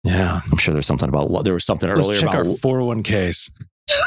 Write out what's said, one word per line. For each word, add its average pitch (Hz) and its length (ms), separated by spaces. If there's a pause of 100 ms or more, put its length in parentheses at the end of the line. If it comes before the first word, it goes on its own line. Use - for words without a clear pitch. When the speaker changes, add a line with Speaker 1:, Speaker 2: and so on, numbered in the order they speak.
Speaker 1:
Yeah. 90 380 (100)
Speaker 2:
I'm 78 60
sure - 160
there's 73 100
something - 240
about, 71 220
lo-, 90 120
there 92 120
was 87 100
something 95 240
Speaker 1:
Let's 101 180
Speaker 2:
earlier 104 140
Speaker 1:
check - 80
Speaker 2:
about 92 180
Speaker 1:
our 90 120
four 131 240
oh - 20
one 113 180
Ks. 92 480 (380)
Speaker 2:
<laughs> - 20 (160)